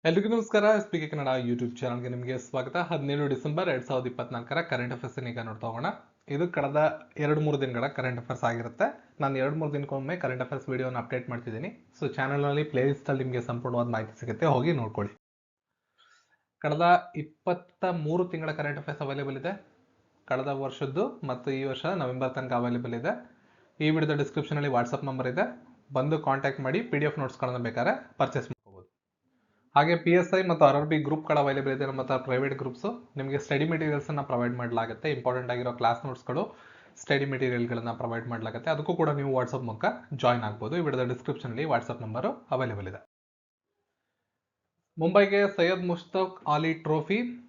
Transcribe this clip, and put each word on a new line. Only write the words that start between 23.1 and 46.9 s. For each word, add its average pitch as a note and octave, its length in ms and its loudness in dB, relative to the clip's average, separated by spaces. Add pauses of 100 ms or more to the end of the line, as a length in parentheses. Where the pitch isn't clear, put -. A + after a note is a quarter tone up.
ಈ D#3 100 4
ವಿಡಿಯೋದ D#3 280 4
ಡಿಸ್ಕ್ರಿಪ್ಷನಲ್ಲಿ C#3+ 520 0
WhatsApp B2 360 0
ನಂಬರ್ C3 220 -2
ಇದೆ, G#3 400 -2 (260)
ಬಂದು D3 260 2
ಕಾಂಟ್ಯಾಕ್ಟ್ C#3 420 0
ಮಾಡಿ. C#3 200 0
ಪಿ F#3+ 160 -2
ಡಿ D3 80 2
ಎಫ್ D3 140 0
ನೋಟ್ಸ್‌ಗಳನ್ನ B2+ 440 -2
ಬೇಕಾದ್ರೆ B2 540 0
ಪರ್ಚೇಸ್ C3 180 2
ಮಾಡ್ಕೋಬೋದು. - 260 -4 (1120)
ಹಾಗೆ D#3+ 200 6
ಪಿ E3+ 160 2
ಎಸ್ F3 240 6
ಐ F#3 80 4
ಮತ್ತು E3 220 6
ಆರ್ C3+ 100 8
ಆರ್ D3+ 100 2
ಬಿ D#3 120 2
ಗ್ರೂಪ್‌ಗಳು D3+ 420 2
ಅವೈಲೇಬಲ್ C3+ 340 2
ಇದೆ, C#3 120 -2
ನಮ್ಮ C3+ 160 -4
ಹತ್ರ C3 160 0
ಪ್ರೈವೇಟ್ C3+ 360 0
ಗ್ರೂಪ್ಸು. C#3 640 -6
ನಿಮಗೆ C#3 220 -2
ಸ್ಟಡಿ D3 320 2
ಮೆಟೀರಿಯಲ್ಸನ್ನು D3+ 540 0
ಪ್ರೊವೈಡ್ A#2+ 300 0
ಮಾಡಲಾಗುತ್ತೆ, A#2 580 -2
ಇಂಪಾರ್ಟೆಂಟ್ B2+ 400 -2
ಆಗಿರೋ B2 220 -2
ಕ್ಲಾಸ್ A#2+ 320 2
ನೋಟ್ಸ್ಗಳು, D3 500 -4 (400)
ಸ್ಟಡಿ C#3 300 0
ಮೆಟೀರಿಯಲ್ಗಳನ್ನ A#2+ 640 -2
ಪ್ರೊವೈಡ್ A#2 360 -6
ಮಾಡಲಾಗುತ್ತೆ. A2+ 440 -4
ಅದಕ್ಕೂ D3+ 220 0
ಕೂಡ D#3+ 160 2
ನೀವು C#3 220 0
WhatsApp B2+ 340 0
ಮೂಲಕ A2 200 -4 (280)
ಜಾಯಿನ್ B2 300 4
ಆಗ್ಬೋದು. A2 340 -4
ಈ - 20 2
ವಿಡಿಯೋದ B2+ 280 0
ಡಿಸ್ಕ್ರಿಪ್ಷನಲ್ಲಿ A#2+ 560 -4
WhatsApp C3+ 380 0
ನಂಬರು A#2+ 500 -4
ಅವೈಲೇಬಲ್ A2 360 -2
ಇದೆ. G2 180 -12 (1900)
ಮುಂಬೈಗೆ G3 560 6
ಸೈಯದ್ F3+ 320 4
ಮುಷ್ತಾಕ್ F#3 600 -2
ಅಲಿ D#3 260 2
ಟ್ರೋಫಿ. D#3 460 0 (300)